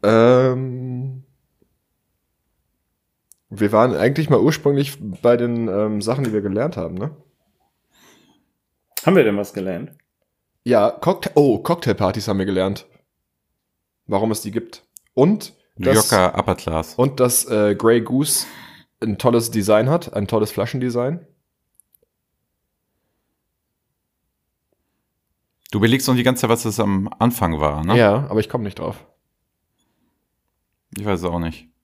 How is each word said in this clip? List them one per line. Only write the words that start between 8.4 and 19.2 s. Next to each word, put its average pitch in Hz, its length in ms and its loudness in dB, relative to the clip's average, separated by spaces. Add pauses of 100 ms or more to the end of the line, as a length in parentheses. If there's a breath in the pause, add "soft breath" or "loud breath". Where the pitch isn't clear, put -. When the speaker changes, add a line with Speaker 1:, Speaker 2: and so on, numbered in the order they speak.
Speaker 2:
Haben 180 100 2
wir 160 80 4
denn 104 140 0
was 101 160 -8
gelernt? 92 380 -8 (760)
Speaker 1:
Ja, 117 260 4
Cockta-, - 440 -4
oh, 135 240 4
Cocktailpartys 107 680 -2
haben 101 100 -2
wir 95 80 -2
gelernt. 95 400 -2 (1200)
Warum 101 240 -2
es 104 100 -4
die 101 100 -10
gibt. - 340 -10 (280)
Und 185 400 2 (240)
Speaker 3:
New 92 80 -6
Speaker 1:
dass, 110 260 4
Speaker 3:
Yorker 92 260 4
Upper 98 180 0
Class. 80 400 -6
Speaker 1:
und 135 260 0
dass, 123 280 0
äh, 104 260 2
Grey 113 260 4
Goose 127 440 -2 (540 loud breath)
ein 110 180 -4
tolles 117 320 2